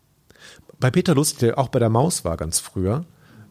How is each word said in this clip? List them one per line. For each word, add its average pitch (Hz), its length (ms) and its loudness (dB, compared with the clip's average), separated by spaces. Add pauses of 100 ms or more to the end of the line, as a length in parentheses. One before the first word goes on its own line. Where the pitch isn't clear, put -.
(800)
bei 127 120 2
Peter 180 240 2
Lustig, 147 240 0
der 117 180 2
auch 131 120 0
bei 131 100 0
der 113 100 2
Maus 131 360 0
war 82 100 -2
ganz 82 240 -4
früher, 104 460 -4 (440)